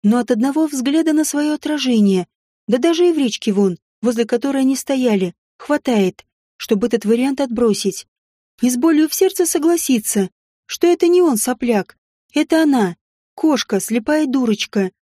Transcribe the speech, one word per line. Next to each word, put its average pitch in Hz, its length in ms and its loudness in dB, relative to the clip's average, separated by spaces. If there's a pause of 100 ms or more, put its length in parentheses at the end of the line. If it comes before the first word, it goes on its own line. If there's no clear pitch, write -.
Но 214 140 2
от 240 140 -2
одного 277 360 0
взгляда 294 460 0
на 311 100 2
свое 294 300 -2
отражение, 233 720 0 (400)
да 226 100 0
даже 330 300 2
и 349 60 2
в 320 40 -2
речке 233 360 -2
вон, 190 240 0 (240)
возле 226 240 -2
которой 269 380 -2
они 269 120 2
стояли, 226 580 -2 (240)
хватает, 226 680 -2 (320)
чтобы 220 300 -2
этот 220 180 -2
вариант 247 340 0
отбросить. 226 680 -2 (560)
И 247 80 2
с 247 60 -2
болью 311 320 2
в - 60 -8
сердце 381 320 0
согласиться, 277 840 0 (360)
что - 220 -2
это 349 200 2
не 349 140 4
он 302 160 2
сопляк, 233 600 -2 (360)
это 320 300 2
она, 233 340 2 (360)
кошка, 254 460 0
слепая 294 480 -2
дурочка, 220 640 -2 (200)